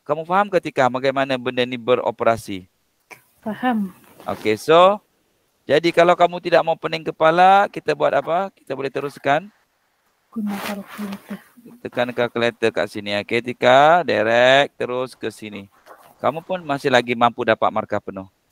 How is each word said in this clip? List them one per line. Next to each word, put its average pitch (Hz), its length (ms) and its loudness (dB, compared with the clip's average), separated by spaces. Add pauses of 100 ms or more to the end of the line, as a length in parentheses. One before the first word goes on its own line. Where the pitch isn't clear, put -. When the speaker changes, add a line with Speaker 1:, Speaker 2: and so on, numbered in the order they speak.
Speaker 1:
kamu 156 160 -4
faham 185 240 0
ke, 190 140 0
Tika, 139 260 0
bagaimana 135 480 -2
benda 123 300 -4
ni 127 100 -8
beroperasi? 113 920 -2 (760)
Speaker 2:
Faham. 214 480 -4 (320)
Speaker 1:
Okey, 107 320 -2
so, 175 460 4 (640)
jadi 165 260 2
kalau 170 240 4
kamu 175 240 2
tidak 165 240 2
mau 160 140 -2
pening 160 260 -8
kepala, 180 640 4
kita - 240 -6
buat 143 220 0
apa? 160 400 -2
Kita - 180 -16
boleh 139 160 -6
teruskan. 143 640 -4 (800)
Speaker 2:
Guna 208 320 -8
kalkulator. 202 760 -12 (420)
Speaker 1:
Tekan 123 320 -4
kalkulator 117 580 -2
kat 101 160 -4
sini. 101 320 -6
Okey, 117 240 -4
Tika, 139 600 4
direct 120 720 2
terus 123 340 -6
ke - 160 -10
sini. 104 400 -12 (500)
Kamu 147 240 -2
pun 180 200 -8
masih 143 280 -4
lagi 123 240 2
mampu 120 280 0
dapat 110 280 0
markah 104 300 -6
penuh. 95 300 -12 (220)